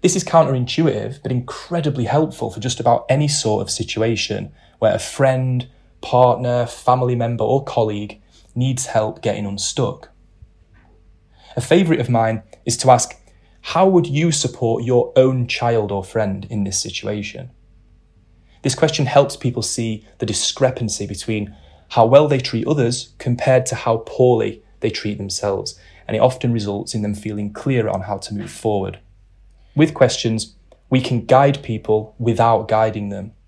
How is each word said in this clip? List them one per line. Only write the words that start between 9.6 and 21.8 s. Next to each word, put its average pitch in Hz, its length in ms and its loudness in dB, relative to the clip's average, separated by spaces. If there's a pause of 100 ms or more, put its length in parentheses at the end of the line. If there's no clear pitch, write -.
A 123 40 -4
favourite 160 400 2
of 123 100 -2
mine 113 320 2 (240)
is 120 100 -2
to 131 140 2
ask, - 260 2 (560)
"How 185 160 4
would 175 180 4
you 151 240 0
support 117 540 -2
your 120 320 2
own 131 320 4
child 113 420 -2
or 98 140 -4
friend 101 460 -4
in 107 140 -2
this 98 140 -4
situation?" - 720 -8 (1120)
This 127 120 0
question 151 320 0
helps - 300 4
people 120 260 -4
see 113 420 -6 (140)
the 120 80 -4
discrepancy - 800 -2
between 104 500 -6 (340)